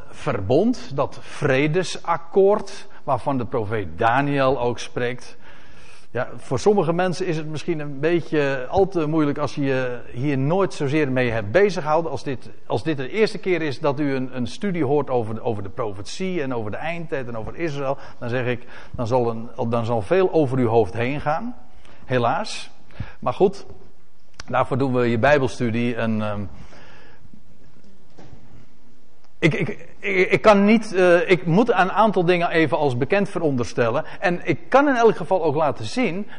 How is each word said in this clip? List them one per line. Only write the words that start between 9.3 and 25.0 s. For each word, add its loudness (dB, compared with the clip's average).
als -2
je -2
je 0
hier 0
nooit 2
zozeer 0
mee 2
hebt -2
bezighouden. 2
Als -6
dit, -6
als -2
dit -2
de -4
eerste 0
keer 0
is -2
dat 0
u 0
een, -4
een -2
studie -2
hoort 0
over 0
de, -6
over -2
de -6
profetie -4
en -2
over -2
de -4
eindtijd -4
en -6
over -6
Israël, -2
dan -6
zeg 0
ik, -2
dan -4
zal 2
een, -4
dan 0
zal 0
veel 2
over 2
uw 4
hoofd 4
heen -2
gaan. -2
Helaas. 0
Maar -2
goed, 2
daarvoor 0
doen 2
we 2